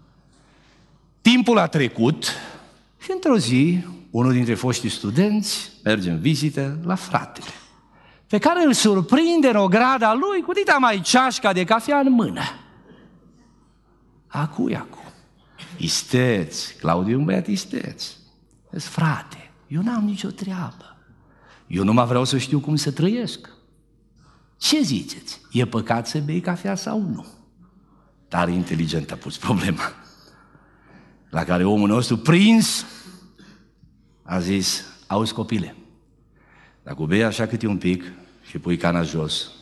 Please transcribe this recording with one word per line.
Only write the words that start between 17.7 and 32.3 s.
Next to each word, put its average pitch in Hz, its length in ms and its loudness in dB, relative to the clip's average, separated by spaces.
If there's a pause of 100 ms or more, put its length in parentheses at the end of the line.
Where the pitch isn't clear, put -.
"Vezi, 180 180 -10
frate, - 640 -4 (160)
eu 156 140 -4
n-am 226 220 -2
nicio 196 260 -4
treabă. 185 680 -10 (720)
Eu 92 160 0
numai 113 220 4
vreau 123 180 2
să 135 140 0
știu 131 220 0
cum 147 160 -2
să 147 160 0
trăiesc. 202 580 -2 (1080)
Ce - 240 0
ziceți? - 600 -6 (100)
E 120 140 2
păcat 117 420 -2
să 156 120 -4
bei 156 220 -4
cafea 180 340 -4
sau 220 240 -4
nu?" 175 260 -6 (1000)
Tare 87 240 0
inteligent 82 600 -2
a - 40 -10
pus 76 220 -12
problema. 90 540 -2 (1400)
La 82 140 -4
care 87 220 2
omul 104 220 4
nostru, 117 300 2
prins, 208 680 4 (1400)